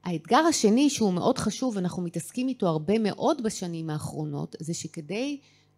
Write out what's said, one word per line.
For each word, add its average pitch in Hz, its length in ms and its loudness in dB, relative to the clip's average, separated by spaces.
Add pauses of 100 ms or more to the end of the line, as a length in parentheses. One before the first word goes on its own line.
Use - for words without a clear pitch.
האתגר 175 320 0
השני 285 540 6
שהוא 202 220 2
מאוד 220 260 2
חשוב, 220 380 -2
ואנחנו 180 260 -2
מתעסקים 175 460 -6
איתו 240 180 -2
הרבה 160 320 2
מאוד 240 440 0
בשנים 170 480 -4
האחרונות, 151 720 -6
זה 160 140 -6
שכדי 208 680 -6 (380)